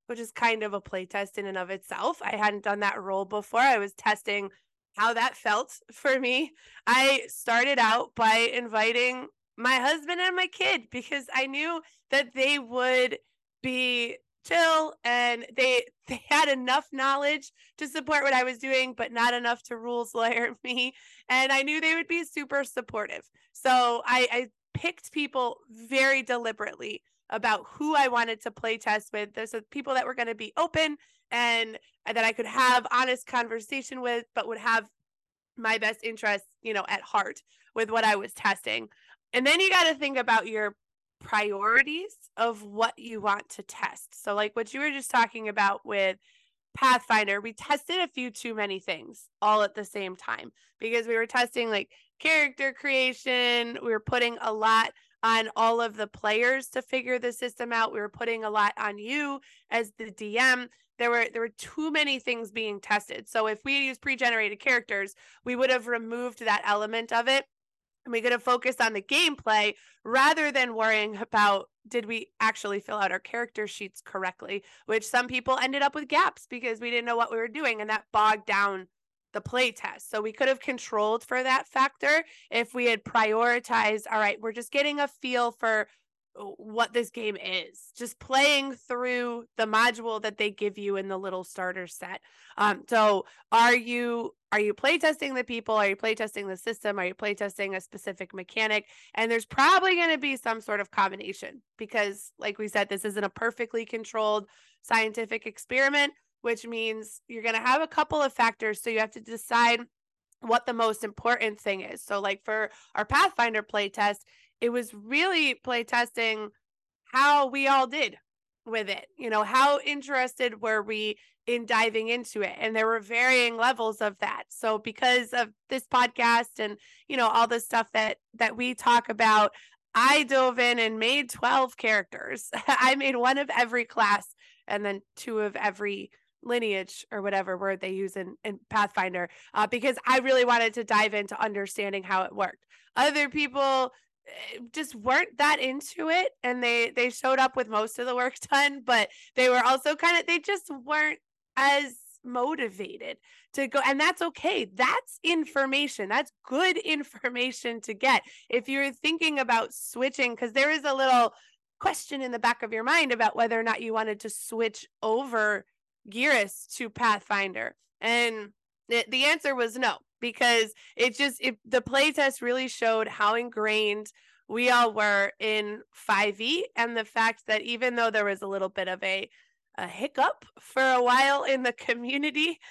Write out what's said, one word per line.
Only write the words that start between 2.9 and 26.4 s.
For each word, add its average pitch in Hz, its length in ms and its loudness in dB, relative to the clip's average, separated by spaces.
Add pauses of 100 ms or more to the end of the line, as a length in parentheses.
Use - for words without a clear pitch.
role 196 220 -2
before. 208 380 -2
I 262 160 4
was 202 160 -4
testing 202 560 -2 (460)
how 226 180 2
that 233 240 0
felt 220 340 0 (220)
for 269 260 2
me. 254 320 0 (340)
I 269 440 4
started 247 500 2
out 233 340 2
by 226 400 4
inviting 240 720 0 (300)
my 247 180 2
husband 302 440 0
and 359 160 0
my 370 120 0
kid 370 340 -2 (100)
because 254 420 -8
I 262 140 0
knew 311 340 -4 (300)
that 262 240 0
they 277 240 2
would 254 580 2 (440)
be 247 560 -2 (280)
chill 320 480 2 (120)
and 240 400 0 (100)
they, 254 300 4 (220)
they 247 200 -10
had 294 220 4
enough 262 420 0
knowledge 277 640 -2 (240)
to 302 100 -8
support 285 360 -2
what 277 100 2
I 254 100 4
was 254 140 -4
doing, 262 360 -2
but 233 200 -6
not 240 200 2
enough 240 300 -2
to 240 140 -10
rules 233 360 -6
<laughs> - 20 -6
lawyer 233 500 0
me. 254 280 -2 (360)
And 262 220 2
I 269 100 2
knew 302 180 -2
they 320 160 2
would 330 140 -4
be 339 160 -2
super 277 400 -4
supportive. - 640 -8 (240)
So 247 520 4
I, 247 260 2
I 247 160 -2 (260)
picked - 400 -6
people 269 460 -2 (100)
very 262 540 2
deliberately 220 760 -6 (280)